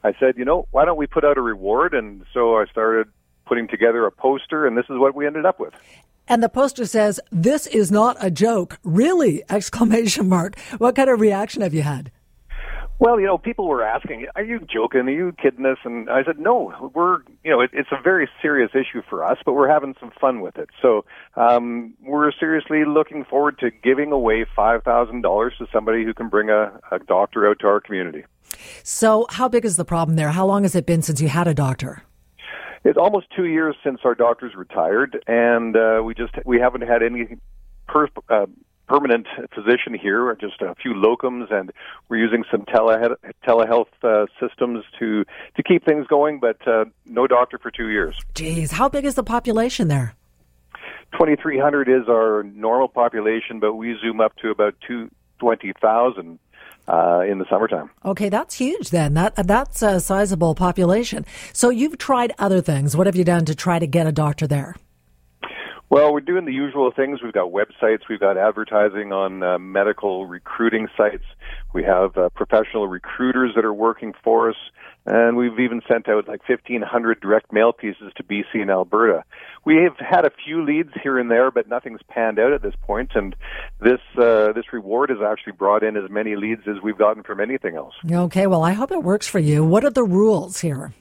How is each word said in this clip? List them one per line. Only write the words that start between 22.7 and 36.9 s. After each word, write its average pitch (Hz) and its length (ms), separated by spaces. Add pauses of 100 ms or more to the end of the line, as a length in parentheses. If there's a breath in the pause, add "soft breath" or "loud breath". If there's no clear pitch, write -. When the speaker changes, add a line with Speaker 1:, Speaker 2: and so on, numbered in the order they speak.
Speaker 1:
looking 151 400
forward 143 360
to 123 100
giving 139 400
away 113 360 (100)
five 110 260
thousand 117 400
dollars 104 360
to 113 140
somebody 110 320
who 113 80
can 117 160
bring 107 220
a, 104 220 (180)
a 92 80
doctor 101 500
out 104 120
to 107 80
our 104 120
community. 87 440 (580 loud breath)
Speaker 2:
So, 220 480
how 247 160
big 233 180
is 185 120
the 175 80
problem 165 320
there? 151 140
How 185 140
long 202 200
has 185 100
it 175 100
been 165 180
since 143 180
you 156 80
had 170 180
a 160 80
doctor? 131 480 (800 loud breath)
Speaker 1:
It's 151 160
almost 190 320
two 180 160
years 160 380
since 135 180
our 120 140
doctor's 117 400
retired, 98 720
and, 117 480
uh, 113 280
we 113 100
just, 113 200 (100)
we 123 140
haven't 123 240
had 117 220